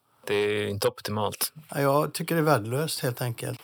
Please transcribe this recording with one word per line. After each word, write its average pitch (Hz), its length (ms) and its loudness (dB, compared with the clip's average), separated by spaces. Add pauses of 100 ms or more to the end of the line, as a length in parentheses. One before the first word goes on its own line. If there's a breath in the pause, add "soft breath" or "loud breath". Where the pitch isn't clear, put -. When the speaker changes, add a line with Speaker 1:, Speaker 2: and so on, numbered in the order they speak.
(280)
Speaker 1:
Det 104 60 2
är 104 340 2
inte 104 200 -2
optimalt. - 680 -2 (160)
Speaker 2:
Ja, 143 120 -2
jag 143 320 2
tycker 165 220 -4
det 165 60 4
är - 20 2
värdelöst, 135 560 2
helt 127 220 -2
enkelt. 123 420 -6